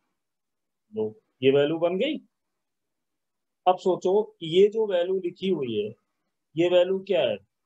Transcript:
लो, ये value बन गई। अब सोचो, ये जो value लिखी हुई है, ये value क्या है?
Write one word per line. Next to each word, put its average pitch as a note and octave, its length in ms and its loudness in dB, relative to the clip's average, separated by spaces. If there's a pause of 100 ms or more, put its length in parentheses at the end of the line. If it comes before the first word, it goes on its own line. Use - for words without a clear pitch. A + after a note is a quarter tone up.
(920)
लो, G#2+ 200 -6 (280)
ये C3 100 6
value D3 260 2
बन F3 200 -2
गई। C4+ 200 -4 (1500)
अब F3+ 120 4
सोचो, F#3 640 0
ये F3+ 240 4
जो G#3+ 200 -4
value F#3 320 -2
लिखी F#3 300 -6
हुई C#3 260 -4
है, G#2 140 -4 (640)
ये F3 140 2
value F3+ 380 2
क्या F3+ 140 0
है? A2+ 140 -2 (300)